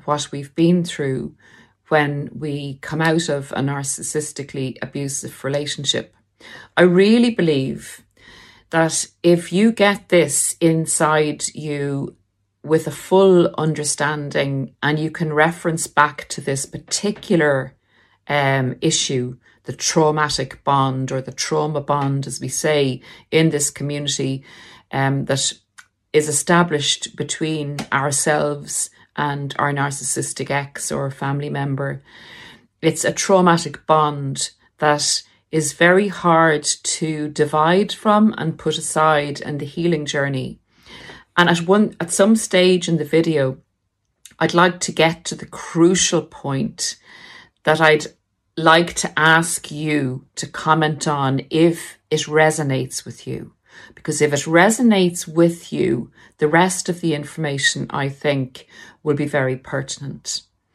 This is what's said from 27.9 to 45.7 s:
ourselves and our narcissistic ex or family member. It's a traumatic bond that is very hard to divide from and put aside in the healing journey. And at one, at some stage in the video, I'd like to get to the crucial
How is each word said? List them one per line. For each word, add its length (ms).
ourselves 960
and 420
our 140
narcissistic 760
ex 440
or 180
family 400
member. 520
It's 240
a 80
traumatic 760
bond 640
that 440
is 220
very 360
hard 540
to 680
divide 640
from 460
and 200
put 200
aside 600
in 180
the 80
healing 400
journey. 540
And 120
at 180
one, 340
at 120
some 240
stage 520
in 80
the 80
video, 540
I'd 160
like 260
to 120
get 340
to 80
the 120
crucial 760